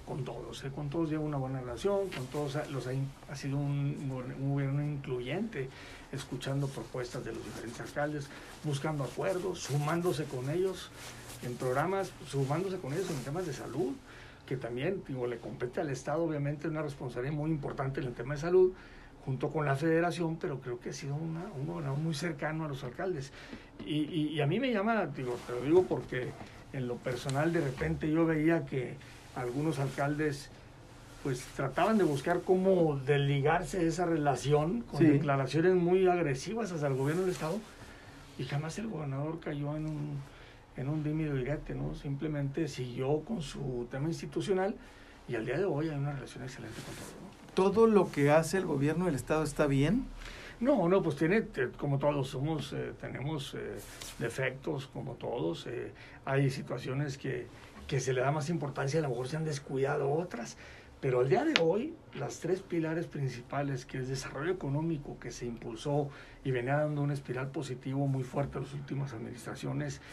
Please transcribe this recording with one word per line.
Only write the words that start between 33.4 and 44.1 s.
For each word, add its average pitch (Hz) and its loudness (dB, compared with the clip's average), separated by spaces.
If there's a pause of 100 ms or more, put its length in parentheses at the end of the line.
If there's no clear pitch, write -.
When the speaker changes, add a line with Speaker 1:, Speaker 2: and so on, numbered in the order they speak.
Speaker 1:
de 165 6
esa 170 2
relación 151 4
con - -4
Speaker 2:
Sí. 165 10
Speaker 1:
declaraciones 143 6
muy 180 6
agresivas 180 2
hacia 147 -2
el 139 2
gobierno 147 2
del 185 2
Estado, 170 -2 (800)
y 139 -6
jamás 156 -4
el 220 -4
gobernador 151 -4
cayó 147 -4
en 156 -2
un, 147 -4 (580)
en 135 -4
un 151 0
dime 151 0
y 151 -2
direte, 135 -2
¿no? 143 -4
Simplemente 143 -2
siguió 131 -2
con 170 -4
su 127 -4
tema 135 -2
institucional, 170 0 (520)